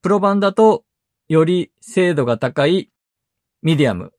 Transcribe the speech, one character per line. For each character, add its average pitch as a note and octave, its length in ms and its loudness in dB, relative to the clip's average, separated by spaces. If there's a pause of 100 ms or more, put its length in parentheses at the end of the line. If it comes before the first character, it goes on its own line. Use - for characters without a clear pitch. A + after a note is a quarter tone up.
プ F3+ 80 -4
ロ G3+ 100 2
版 G3 220 0
だ G3 100 0
と A3 320 2 (460)
よ D#3+ 160 2
り F3 340 -2
精 F3+ 340 -2
度 C#3+ 120 0
が A#2 120 -2
高 C3 300 -2
い F#3 240 -2 (720)
ミ D#3+ 160 0
デ C#3+ 80 2
ィ A#2+ 40 0
ア G#2 40 -4
ム F2+ 260 -10